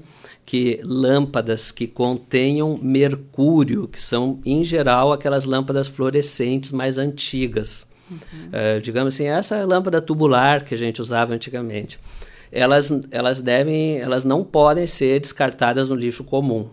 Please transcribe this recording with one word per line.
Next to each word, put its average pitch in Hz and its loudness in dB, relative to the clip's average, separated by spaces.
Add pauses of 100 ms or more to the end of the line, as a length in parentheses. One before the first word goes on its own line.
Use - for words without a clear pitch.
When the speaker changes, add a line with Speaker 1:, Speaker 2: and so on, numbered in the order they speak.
(460)
Speaker 1:
que 123 0
lâmpadas 127 0
que 120 -6
contenham 131 0
mercúrio, 139 2
que - -10
são, 135 -2
em 151 2
geral, 139 2
aquelas 139 -2
lâmpadas 135 -2
fluorescentes 135 -2
mais 131 -4
antigas, 131 -4 (220)
Speaker 2:
Uhum. 160 -16
Speaker 1:
eh, 110 0
digamos 127 -2
assim, 143 -4
essa 202 -2
lâmpada 185 2
tubular 143 2
que 123 -6
a - -2
gente 117 -4
usava 117 -2
antigamente, 117 -8 (540)
elas, 139 4 (200)
elas 123 -2
devem, 147 0
elas 127 -2
não 143 2
podem 151 4
ser 139 2
descartadas 131 0
no 131 -2
lixo 120 -4
comum 131 -2